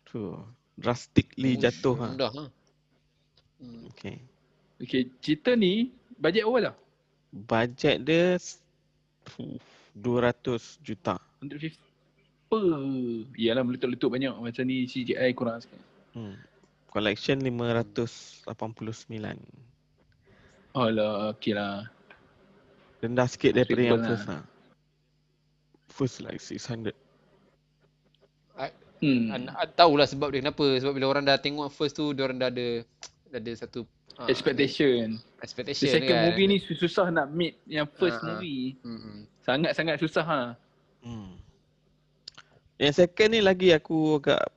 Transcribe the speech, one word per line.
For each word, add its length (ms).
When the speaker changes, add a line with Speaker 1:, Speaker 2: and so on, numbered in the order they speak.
Speaker 1:
Tu, 160
drastically 840
Speaker 2:
Uish, 20
Speaker 1:
jatuh 320
lah. 140
Speaker 2:
rendah 260
lah. 160
Hmm. 300
Speaker 1:
Okey. 280
Speaker 3:
Okey, 240
cerita 340
ni, 400
bajet 280
berapa 220
lah? 100
Speaker 1:
Bajet 720
dia 340
s-, 240
fuh, 360
dua 380
ratus 500
juta. 400
Speaker 3:
Hundred 220
fifty. 240
Apa? 140
Yalah, 280
meletup-letup 480
banyak. 240
Macam 280
ni 220
C 180
G 120
I 180
kurang 260
sikit. 220
Speaker 1:
Hmm. 240
Collection 540
lima 320
ratus 400
lapan 260
puluh 220
sembilan. 480
Speaker 3:
Alah, 580
okey 200
lah. 360
Speaker 1:
Rendah 280
sikit 260
daripada 280
yang 160
Speaker 3:
Respectable 160
Speaker 1:
first 140
Speaker 3:
lah. 100
Speaker 1:
lah. 60
First 320
like 200
six 240
hundred. 300
Speaker 2:
I, 140
Speaker 3:
Hmm. 340
Speaker 2:
I, 60
I 100
tahulah 380
sebab 260
dia 100
kenapa. 220
Sebab 160
bila 160
orang 160
dah 120
tengok 320
first 260
tu, 180
dia 100
orang 140
dah 100
ada, 380
dah 140
ada 160
satu, 260
ah, 140
Speaker 3:
Expectation. 880
Speaker 2:
expectation 420
Speaker 3:
The 140
second 160
Speaker 2:
kan. 160
Speaker 3:
movie 180
ni 120
su-, 180
susah 340
nak 180
meet 380
yang 240
first 240
Speaker 2:
Ah, 80
ah. 80
Speaker 3:
movie. 480
Speaker 2:
Hmm, 160
hmm. 240
Speaker 3:
Sangat-sangat 560
susah 260
lah. 240
Speaker 1:
Hmm. 320
Yang 220
second 300
ni 100
lagi 320
aku 240
agak 220